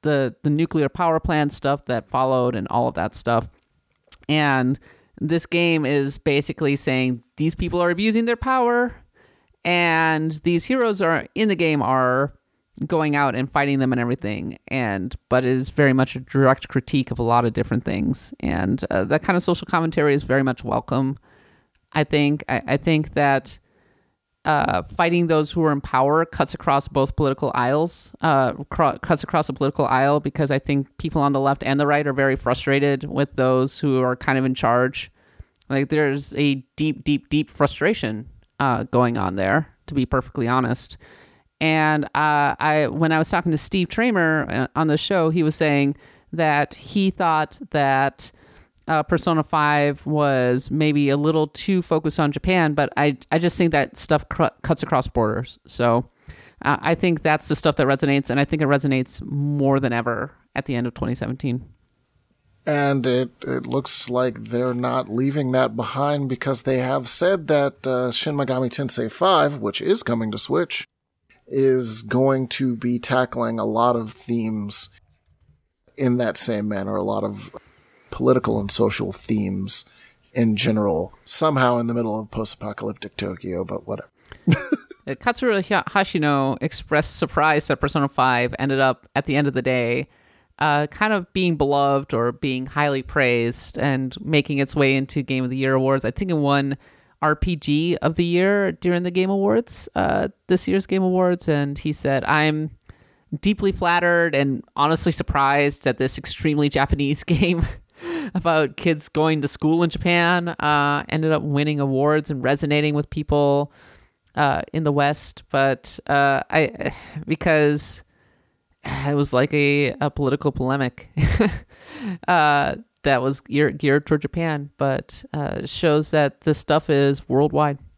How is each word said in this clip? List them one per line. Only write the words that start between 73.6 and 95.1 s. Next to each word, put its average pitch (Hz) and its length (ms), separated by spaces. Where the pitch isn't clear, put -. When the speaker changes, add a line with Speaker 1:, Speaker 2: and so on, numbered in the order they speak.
Speaker 2:
lot 117 320
of 110 140
themes 110 800
in 123 200
that 113 200
same 107 320
manner, 101 260
a 98 80
lot 104 200
of 101 300
political 123 500
and 101 120
social 104 400
themes 98 760
in 113 220
general, 101 580
somehow 131 540
in 117 100
the 120 60
middle 110 260
of 107 120
post-apocalyptic 107 840
Tokyo, 92 480
but 98 240
whatever. - 220
<laughs> 170 100
Speaker 1:
Uh, - 80
Katsura 240 540
Hi-, 190 340
Hashino 143 560
expressed - 560
surprise 156 520
that 143 100
Persona 143 320
five 123 500
ended 135 220
up, 131 340
at 147 100
the 139 120
end 147 100
of 135 60
the 131 80
day, 123 480
uh, 147 280
kind 214 260
of 185 180
being 175 240
beloved 139 580
or 120 200
being 131 320
highly 143 380
praised 123 760
and 131 420
making 147 380
its 139 180
way 139 220
into 139 240